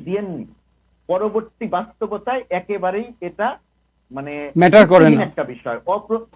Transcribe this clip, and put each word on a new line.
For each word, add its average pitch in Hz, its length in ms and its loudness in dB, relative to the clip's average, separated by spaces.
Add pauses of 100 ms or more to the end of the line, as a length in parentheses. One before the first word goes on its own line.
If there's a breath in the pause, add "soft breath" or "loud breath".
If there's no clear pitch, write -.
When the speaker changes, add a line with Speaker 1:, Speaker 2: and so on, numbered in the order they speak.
Speaker 1:
দিয়েননি, 185 380 -8 (640)
পরবর্তী 214 560 -6 (100)
বাস্তবতায় 220 680 -6 (160)
একেবারেই 196 480 -6 (200)
এটা 202 200 -6 (680)
মানে 143 180 -10 (280)
Speaker 2:
ম্যাটার 180 300 8
করে 170 180 8
না। 151 180 4
Speaker 1:
একটা - 160 -6 (100)
বিষয়, 120 260 -10 (160)
অপ্র-, 220 400 -6